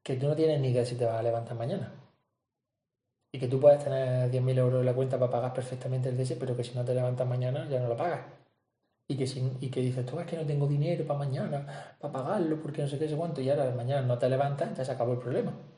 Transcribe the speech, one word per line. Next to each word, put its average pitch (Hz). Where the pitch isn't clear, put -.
que 135
tú 135
no 151
tienes 160
ni 131
idea 120
si 123
te 117
vas 113
a 113
levantar 117
mañana. 135
Y 131
que 127
tú 131
puedes 143
tener 127
diez 127
mil 127
euros 127
en 123
la 127
cuenta 131
para 123
pagar 123
perfectamente 131
el 127
D 131
S, 127
pero 127
que 120
si -
no 123
te 127
levantas 127
mañana, 127
ya 135
no 123
lo 120
pagas. 160
Y 135
que 127
si, 127
y 127
que 127
dices, 127
"Tú, 156
es 170
que 165
no 160
tengo 143
dinero 151
para 143
mañana, 143
para 143
pagarlo, 156
porque 147
no 143
sé 139
qué, 156
sé 151
cuánto", 151
y 127
ahora 139
mañana 127
no 123
te 127
levantas, 143
ya 131
se 135
acabó 123
el 120
problema. 165